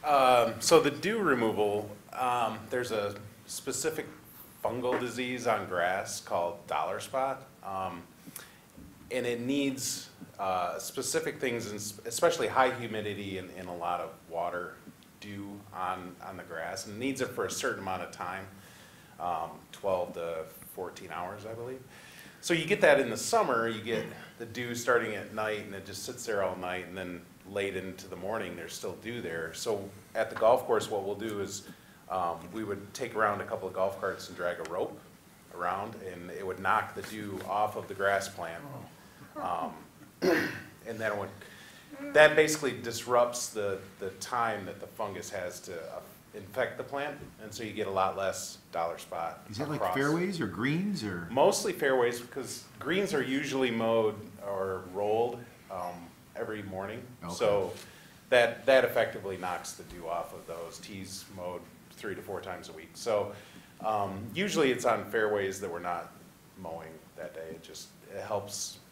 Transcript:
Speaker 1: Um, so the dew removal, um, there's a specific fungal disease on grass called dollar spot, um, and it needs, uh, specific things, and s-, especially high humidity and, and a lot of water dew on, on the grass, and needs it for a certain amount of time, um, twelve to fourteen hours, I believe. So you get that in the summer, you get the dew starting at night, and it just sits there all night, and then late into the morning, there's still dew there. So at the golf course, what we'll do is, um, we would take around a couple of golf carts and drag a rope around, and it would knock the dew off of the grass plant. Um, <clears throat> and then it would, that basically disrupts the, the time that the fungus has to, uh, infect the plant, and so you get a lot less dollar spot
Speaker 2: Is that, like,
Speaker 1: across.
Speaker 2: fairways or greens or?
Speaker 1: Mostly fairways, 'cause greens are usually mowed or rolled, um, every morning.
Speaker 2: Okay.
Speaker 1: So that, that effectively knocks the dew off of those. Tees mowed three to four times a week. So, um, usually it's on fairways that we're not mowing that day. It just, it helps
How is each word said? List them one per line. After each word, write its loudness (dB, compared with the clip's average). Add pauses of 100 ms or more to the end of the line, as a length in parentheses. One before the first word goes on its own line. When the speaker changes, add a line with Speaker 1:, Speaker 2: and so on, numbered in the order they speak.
Speaker 1:
Um, 8
so 10
the 4
dew 0
removal, 4 (220)
um, 0 (100)
there's 0
a 0 (320)
specific -4 (560)
fungal 0
disease -2
on 4
grass 0
called -2
dollar 0
spot, -2 (200)
um, -4 (1120)
and -2
it 0
needs, -2 (280)
uh, 0
specific -2
things, -2
and -6
s-, -8 (120)
especially 4
high 6
humidity -4
and, -8
and -8
a -6
lot -2
of -6 (200)
water -4 (480)
dew -10 (260)
on, -6 (140)
on -10
the -12
grass, -8
and -10
needs -2
it -2
for -2
a -4
certain -2
amount -4
of -10
time, -6 (760)
um, -2 (200)
twelve -2
to -4 (320)
fourteen -10
hours, -8
I -8
believe. -10 (640)
So 2
you 4
get 2
that 10
in 2
the -2
summer, 4
you -2
get 0 (320)
the -8
dew -6
starting 2
at -8
night, -2
and -10
it -10
just -10
sits -8
there 2
all 2
night, -4
and -10
then -6 (300)
late 0
into -6
the -10
morning, -4
there's -10
still -6
dew -6
there. -6
So -2 (260)
at 2
the -8
golf 8
course, 2
what 0
we'll -2
do -4
is, -6 (460)
um, 0 (160)
we -4
would -6
take -6
around 4
a -4
couple -4
of -6
golf 2
carts -2
and -12
drag -2
a -8
rope -2 (560)
around, -2 (180)
and -10
it -6
would -4
knock 2
the -6
dew -8
off 0
of -6
the -8
grass 4
plant. -8 (720)
Um, -2 (220)
<clears throat> -12
and 0
then 0
it 0
would, -10
that 12
basically 4
disrupts 2
the, 0 (200)
the -4 (100)
time 0
that -10
the -12
fungus -6
has -6
to, -10
uh, -8 (360)
infect -4
the -8
plant, -6 (240)
and -12
so -8
you -6
get -2
a -4
lot 2
less -2 (120)
dollar -2
spot -6
Speaker 2:
Is -10
that, -4
like, -2
Speaker 1:
across. 2
Speaker 2:
fairways 2
or 2
greens 0
or? -4
Speaker 1:
Mostly 4
fairways, 4
'cause -8 (120)
greens 0
are 4
usually 2
mowed 6 (340)
or 0 (100)
rolled, 2 (320)
um, -6 (280)
every -4
morning. -6 (240)
Speaker 2:
Okay. -6
Speaker 1:
So 4 (560)
that, 6
that 10
effectively 0
knocks -4
the -14
dew -10
off -4
of -14
those. -10
Tees -12 (100)
mowed -6 (320)
three -8
to -8
four -6
times -10
a -16
week. -16
So, 2 (500)
um, 0 (120)
usually 4
it's 0
on 4
fairways 2
that -4
we're -6
not -4 (500)
mowing -10 (240)
that -8
day. -10
It -12
just, -14 (280)
it -6
helps -4 (140)